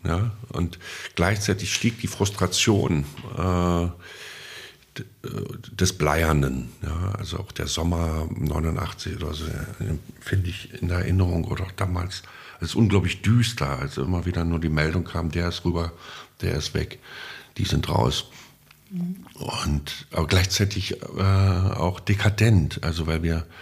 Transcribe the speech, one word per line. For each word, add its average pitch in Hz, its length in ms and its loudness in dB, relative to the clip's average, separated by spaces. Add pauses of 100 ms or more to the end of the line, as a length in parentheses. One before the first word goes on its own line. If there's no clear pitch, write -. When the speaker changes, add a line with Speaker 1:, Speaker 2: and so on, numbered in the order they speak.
Speaker 1:
ja. 95 280 0 (180)
Und - 280 -2 (380)
gleichzeitig 101 580 2
stieg - 260 0
die - 80 -4
Frustration, 95 1000 2 (300)
äh, 87 520 2 (1120)
d-, - 60 -10 (200)
äh, - 340 -10 (140)
des - 260 0
Bleiernen, 73 720 2 (140)
ja. 87 340 -4
Also - 220 -6
auch - 120 -10
der - 160 -6
Sommer 82 600 -2 (100)
neunundachtzig 76 800 -2
oder 78 180 -6
so, 78 120 -8
äh, - 520 -6 (220)
finde 90 300 0
ich - 300 -10
in 90 120 -2
Erinnerung, 87 540 2
oder - 180 -4
auch - 80 -8
damals, 92 500 -4 (380)
es 82 100 -4
ist - 60 -8
unglaublich 98 480 4
düster, 95 560 2
als 69 180 -6
immer 85 300 0
wieder 85 180 0
nur 85 140 0
die 80 100 0
Meldung 78 360 2
kam, 82 260 -2
der 87 180 0
ist - 160 -6
rüber, 85 260 0 (500)
der 85 140 0
ist - 200 -4
weg, 76 240 -4 (580)
die - 80 0
sind - 240 0
raus. 65 360 2 (640)
Speaker 2:
Mhm. 180 440 -6
Speaker 1:
Und, - 800 -4
aber 82 160 0
gleichzeitig, 95 720 2
äh, - 200 -6
auch 95 800 4
dekadent, 104 840 4
also 80 220 -2
weil 80 160 0
wir, 82 240 0 (160)